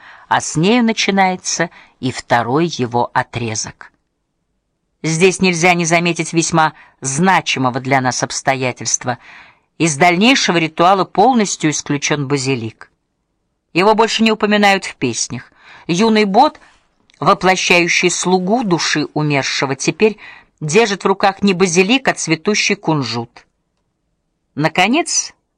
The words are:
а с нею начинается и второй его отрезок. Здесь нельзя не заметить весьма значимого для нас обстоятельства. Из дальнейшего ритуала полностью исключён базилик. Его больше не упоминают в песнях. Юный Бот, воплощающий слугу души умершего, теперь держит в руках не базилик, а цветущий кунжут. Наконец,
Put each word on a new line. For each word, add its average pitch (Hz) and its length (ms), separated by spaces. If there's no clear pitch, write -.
а 127 140
с - 160
нею 214 260
начинается 196 840
и 127 100
второй 120 540
его 120 480
отрезок. - 800
Здесь 160 380
нельзя 180 360
не 175 100
заметить 170 480
весьма 160 400
значимого 135 800
для 131 220
нас 127 200
обстоятельства. 127 960
Из 156 180
дальнейшего 180 640
ритуала 170 480
полностью 208 640
исключён 147 560
базилик. 131 640
Его 202 240
больше 220 280
не 220 100
упоминают 208 500
в - 140
песнях. - 560
Юный 214 340
Бот, 233 340
воплощающий 180 920
слугу 185 520
души 156 520
умершего, 143 600
теперь 208 440
держит 196 440
в - 40
руках 190 340
не 202 120
базилик, 190 540
а 175 60
цветущий 196 640
кунжут. 120 720
Наконец, 190 800